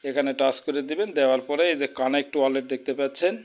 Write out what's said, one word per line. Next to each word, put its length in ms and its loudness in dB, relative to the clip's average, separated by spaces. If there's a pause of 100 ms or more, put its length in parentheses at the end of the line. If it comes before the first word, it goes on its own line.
এখানে 300 0
টাচ 260 0
করে 220 -4
দেবেন। 300 -4
দেওয়ার 280 4
পরে 300 0
এই 60 0
যে 100 -2
কানেক্ট 500 -2
ওয়ালেট 280 2
দেখতে 300 -6
পাচ্ছেন 400 0 (100)